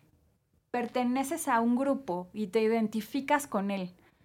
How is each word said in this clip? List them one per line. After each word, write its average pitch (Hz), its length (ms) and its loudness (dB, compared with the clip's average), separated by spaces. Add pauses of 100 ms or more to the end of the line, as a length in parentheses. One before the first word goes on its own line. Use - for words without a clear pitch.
(720)
Perteneces 247 760 -2
a 240 140 4
un 240 160 4
grupo 247 560 -2
y 208 160 -4
te 226 140 2
identificas 233 840 0
con 202 240 -2
él. 185 240 -6 (300)